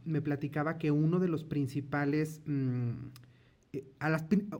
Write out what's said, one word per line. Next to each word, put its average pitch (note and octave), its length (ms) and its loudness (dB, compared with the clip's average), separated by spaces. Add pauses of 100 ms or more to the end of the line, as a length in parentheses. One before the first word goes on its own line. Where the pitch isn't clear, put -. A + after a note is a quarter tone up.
me D#3 160 0
platicaba D3 560 -2
que D#3 120 0
uno D#3 300 4
de F#3 80 4
los D3+ 160 0
principales, D3 1000 0
mm, B2+ 460 0 (800)
eh, C#3 100 -6 (140)
a D3+ 100 -2
las D#3 140 0
prin-, G3+ 260 2 (120)